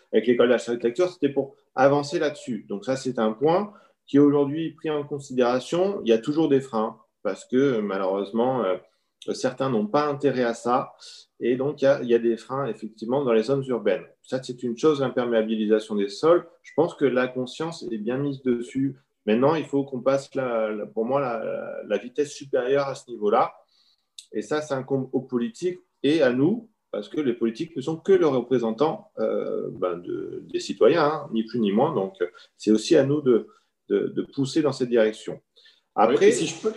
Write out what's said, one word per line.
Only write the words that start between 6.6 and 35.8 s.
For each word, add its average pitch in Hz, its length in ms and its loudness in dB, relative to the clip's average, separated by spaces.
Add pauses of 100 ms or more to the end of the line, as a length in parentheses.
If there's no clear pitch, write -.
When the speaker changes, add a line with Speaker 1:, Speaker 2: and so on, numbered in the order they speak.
Speaker 1:
freins, 113 380 -4 (240)
parce 95 240 -6
que, 127 340 2
malheureusement, 104 840 -2
euh, 92 120 0 (560)
certains 135 380 -4
n'ont 107 160 0
pas 147 200 0
intérêt 139 380 0
à 117 80 0
ça. 123 400 -2 (480)
Et 123 160 2
donc, 135 260 -4
il 135 40 4
y - 20 6
a, 139 140 4
il 123 60 -6
y 117 60 4
a 117 40 4
des 117 180 2
freins, 131 300 -6
effectivement, 113 580 -6
dans 120 80 2
les 110 120 4
zones 135 220 0
urbaines. 104 380 0 (180)
Ça, 131 200 -6
c'est - 200 -12
une 117 160 -4
chose, 151 220 2
l'imperméabilisation 110 920 0
des 101 140 0
sols. 170 380 2 (160)
Je - 140 -20
pense 165 180 0
que 151 100 0
la 127 220 2
conscience 127 640 -8
est 110 80 -6
bien 120 200 -4
mise 139 240 -4
dessus. 131 540 -2 (300)
Maintenant, 127 280 4
il 147 100 -2
faut 139 200 -2
qu'on 127 160 -8
passe, 135 340 -2
la, 117 360 -2
la, 104 160 -6
pour 113 180 -4
moi, 135 160 0
la, 90 640 -6
la 104 120 0
vitesse 143 340 -4
supérieure 139 560 0
à 131 60 -6
ce - 160 -16
niveau-là. 110 440 0 (800)
Et 107 100 -6
ça, 151 200 -4
ça 139 140 -6
incombe 131 360 -4
aux 123 100 -2
politiques 123 580 -4 (220)
et 151 200 2
à 127 100 4
nous, 165 380 0 (220)
parce 104 160 -8
que 151 120 -6
les 123 140 0
politiques 117 420 -4
ne 131 60 -6
sont 160 140 -6
que 196 160 0
le 175 160 4
représentant, 127 880 0
euh, 98 540 -4
ben, 90 240 -4
de, 87 540 -10
des - 100 -4
citoyens, 151 440 4
hein, 147 280 -2
ni 113 120 -2
plus 120 140 -6
ni 101 140 2
moins. 139 220 2
Donc, 95 220 -4 (400)
c'est - 140 0
aussi 110 260 4
à 143 80 8
nous 147 180 0
de, 120 260 2 (400)
de, 147 180 0
de 147 160 -4
pousser 139 400 -2
dans 139 100 2
cette 127 160 -4
direction. 110 520 0 (540)